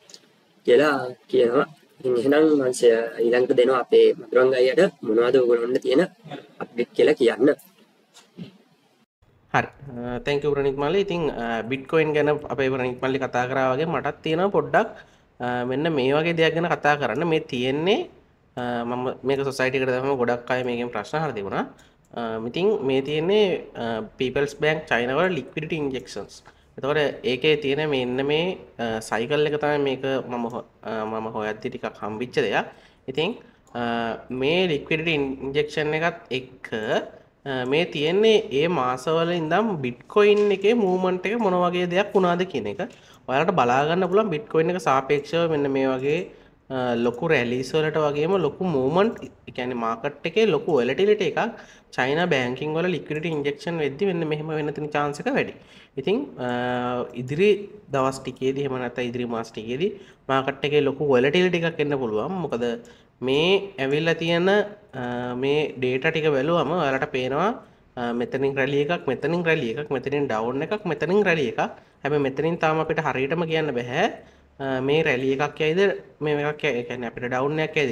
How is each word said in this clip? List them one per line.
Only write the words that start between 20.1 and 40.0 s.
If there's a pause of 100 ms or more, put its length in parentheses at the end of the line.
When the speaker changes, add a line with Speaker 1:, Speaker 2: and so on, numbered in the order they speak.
Speaker 2:
ගොඩක්
අය
මේකෙන්
ප්‍රශ්න
අහලා
තිබුණා. (480)
අ, (260)
ඉතින් (160)
මේ
තියෙන්නේ, (280)
අ, (320)
පීපල්ස්
බැංක්
චයිනා
වල
ලික්විඩිටි
ඉන්ජෙක්ෂන්ස්. (360)
එතකොට (240)
ඒකේ
තියෙන
මෙන්න
මේ, (300)
අ,
සයිකල්
එක
තමයි
මේක (200)
මම
හො-, (120)
අ, (140)
මම
හොයද්දි
ටිකක්
හම්බෙච්ච
දෙයක්. (380)
ඉතින්, (400)
අ, (460)
මේ
ලික්විඩිටි
ඉන්ජෙක්ෂන්
එකත් (120)
එක්ක (800)
අ,
මේ
තියෙන්නේ
ඒ
මාසවල
ඉඳන්
බිට්කොයින්